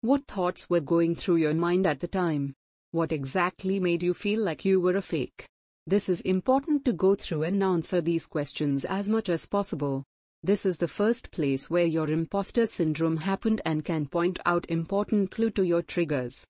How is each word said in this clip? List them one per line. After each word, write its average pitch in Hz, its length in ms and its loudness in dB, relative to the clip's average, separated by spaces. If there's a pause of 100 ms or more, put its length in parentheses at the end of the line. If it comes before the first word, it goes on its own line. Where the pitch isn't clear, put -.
What 277 260 2
thoughts 180 420 -4
were 175 120 4
going 170 340 2
through 170 220 0
your 156 180 2
mind 175 320 2
at 147 140 0
the 170 80 -4
time? 151 460 -2 (360)
What 165 220 0
exactly 180 680 -2
made 175 240 0
you 175 120 2
feel 208 260 -2
like 175 240 -4
you 190 160 4
were 180 160 2
a 196 60 -2
fake? - 440 -6 (400)
This 202 220 0
is 175 140 0
important 269 640 0
to 240 60 2
go 190 220 2
through 156 300 -4
and 196 180 0
answer 180 380 0
these 165 260 -2
questions 143 580 -2
as 196 240 -2
much 220 200 0
as 170 180 -2
possible. 143 560 -2 (400)
This 196 240 0
is 180 120 0
the 175 80 0
first 214 440 -2
place 139 400 -2
where 175 160 4
your 160 240 0
imposter 190 560 0
syndrome 160 500 0
happened 196 480 0
and 156 200 0
can 160 220 -2
point 175 380 0
out 175 240 2
important 196 640 0
clue 226 200 0
to 202 120 0
your 170 200 2
triggers. 143 680 -2